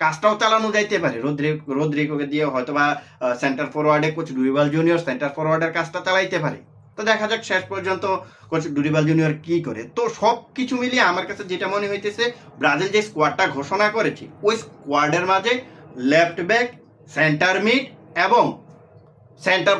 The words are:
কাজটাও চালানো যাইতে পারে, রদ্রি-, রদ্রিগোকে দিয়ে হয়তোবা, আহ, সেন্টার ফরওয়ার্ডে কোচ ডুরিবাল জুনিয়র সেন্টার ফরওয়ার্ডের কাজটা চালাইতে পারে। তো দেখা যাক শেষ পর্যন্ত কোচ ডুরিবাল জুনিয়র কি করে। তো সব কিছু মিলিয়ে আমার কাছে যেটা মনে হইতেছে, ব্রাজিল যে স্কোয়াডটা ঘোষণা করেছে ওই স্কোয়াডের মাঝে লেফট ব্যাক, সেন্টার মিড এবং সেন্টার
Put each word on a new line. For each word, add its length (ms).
কাজটাও 420
চালানো 300
যাইতে 260
পারে, 220
রদ্রি-, 420
রদ্রিগোকে 480
দিয়ে 180
হয়তোবা, 460
আহ, 520
সেন্টার 320
ফরওয়ার্ডে 360
কোচ 220
ডুরিবাল 420
জুনিয়র 320
সেন্টার 300
ফরওয়ার্ডের 400
কাজটা 300
চালাইতে 320
পারে। 220
তো 80
দেখা 240
যাক 160
শেষ 180
পর্যন্ত 320
কোচ 180
ডুরিবাল 400
জুনিয়র 260
কি 180
করে। 200
তো 60
সব 160
কিছু 200
মিলিয়ে 340
আমার 160
কাছে 180
যেটা 240
মনে 200
হইতেছে, 360
ব্রাজিল 300
যে 140
স্কোয়াডটা 420
ঘোষণা 300
করেছে 280
ওই 140
স্কোয়াডের 720
মাঝে 260
লেফট 280
ব্যাক, 200
সেন্টার 460
মিড 180
এবং 180
সেন্টার 380